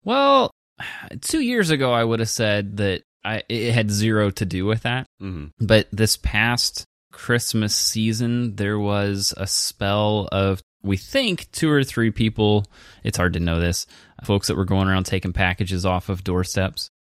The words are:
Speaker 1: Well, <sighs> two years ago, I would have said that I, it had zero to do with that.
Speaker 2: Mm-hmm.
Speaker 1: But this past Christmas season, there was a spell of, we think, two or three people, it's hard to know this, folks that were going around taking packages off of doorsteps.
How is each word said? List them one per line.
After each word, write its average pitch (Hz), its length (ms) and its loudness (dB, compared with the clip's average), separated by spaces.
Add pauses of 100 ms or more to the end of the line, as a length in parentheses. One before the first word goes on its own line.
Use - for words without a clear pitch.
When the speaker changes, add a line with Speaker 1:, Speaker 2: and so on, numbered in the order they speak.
Speaker 1:
Well, 277 480 2 (340)
<sighs> - 340 -14
two - 200 -2
years 226 300 2
ago, 135 220 2
I 117 120 4
would 113 160 2
have 110 100 -2
said 104 460 0
that 98 260 0 (220)
I, 107 240 -4
it 113 240 -2
had 113 180 2
zero 107 400 2
to 101 160 -4
do 90 180 -2
with 107 200 -2
that. 123 220 -2 (140)
Speaker 2:
Mm-hmm. 90 460 -6
Speaker 1:
But 110 240 4
this 107 260 0
past - 680 0 (280)
Christmas 117 640 0
season, 113 800 -2
there 104 220 0
was 101 580 0
a 95 100 -4
spell 104 840 0
of, 98 300 2 (200)
we 98 140 0
think, 240 560 -2
two 160 180 0
or 143 140 4
three 113 260 0
people, 104 540 2 (400)
it's - 140 -4
hard 87 160 2
to 87 60 0
know 82 200 0
this, 87 260 -2 (380)
folks 101 240 0
that 73 80 0
were 95 80 0
going 95 240 2
around 92 160 2
taking 92 300 -4
packages 90 500 0
off 90 240 0
of 95 160 -6
doorsteps. 90 640 -2 (160)